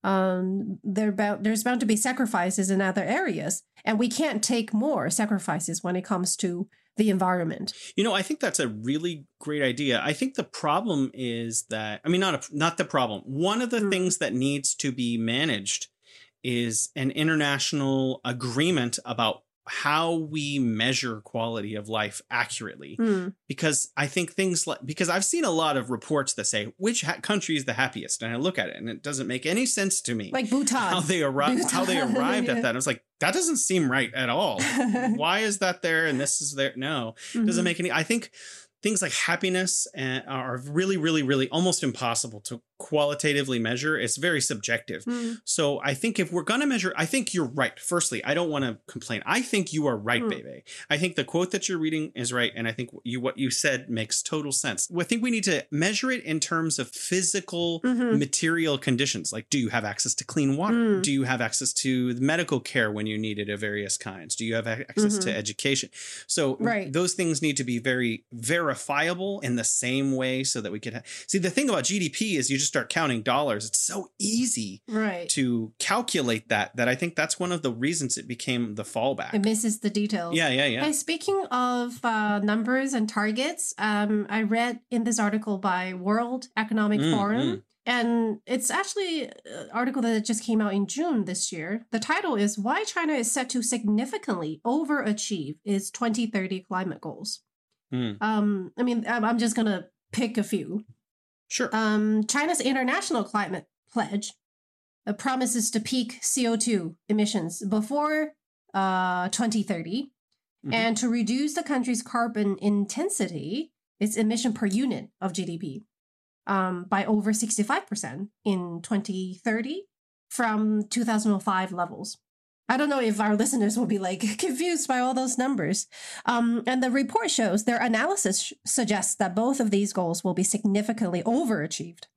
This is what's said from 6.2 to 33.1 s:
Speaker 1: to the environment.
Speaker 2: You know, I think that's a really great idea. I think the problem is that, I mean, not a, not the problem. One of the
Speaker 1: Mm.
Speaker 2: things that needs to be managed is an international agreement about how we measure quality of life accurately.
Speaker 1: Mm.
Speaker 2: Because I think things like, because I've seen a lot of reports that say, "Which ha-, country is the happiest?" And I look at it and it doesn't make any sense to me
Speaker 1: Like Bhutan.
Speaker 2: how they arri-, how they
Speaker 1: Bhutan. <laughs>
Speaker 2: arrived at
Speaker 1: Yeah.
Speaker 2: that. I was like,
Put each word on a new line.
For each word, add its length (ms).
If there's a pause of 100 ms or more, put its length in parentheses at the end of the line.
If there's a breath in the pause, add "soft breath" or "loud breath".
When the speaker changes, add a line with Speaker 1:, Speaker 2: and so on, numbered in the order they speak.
Speaker 1:
to 320 (260 soft breath)
the 140
environment. 640 (240 loud breath)
Speaker 2:
You 80
know, 80
I 80
think 180
that's 200
a 100
really 560 (160)
great 200
idea. 400
I 120
think 220
the 100
problem 680
is 560
that, 360
I 40
mean, 120
not 280
a, 60
not 220
the 80
problem. 400
One 360
of 80
the 100
Speaker 1:
Mm. 100
Speaker 2:
things 300
that 140
needs 420
to 180
be 240
managed 680 (540 loud breath)
is 540
an 160
international 1120
agreement 840
about 380 (280)
how 440
we 420
measure 640
quality 540
of 120
life 440
accurately. 680
Speaker 1:
Mm. 360 (120)
Speaker 2:
Because 480
I 120
think 260
things 320
like, 180
because 260
I've 140
seen 220
a 60
lot 260
of 140
reports 420
that 120
say, 320
"Which 260
ha-, 180
country 340
is 100
the 80
happiest?" 500
And 100
I 40
look 200
at 120
it 80
and 120
it 140
doesn't 240
make 180
any 220
sense 340
to 140
me 180
Speaker 1:
Like 160
Bhutan. 260 (180)
Speaker 2:
how 80
they 180
arri-, 500
how 160
they 160
Speaker 1:
Bhutan. 160
<laughs> 0
Speaker 2:
arrived 320
at 60
Speaker 1:
Yeah. 80
Speaker 2:
that. 100
I 40
was 100
like, 160 (160)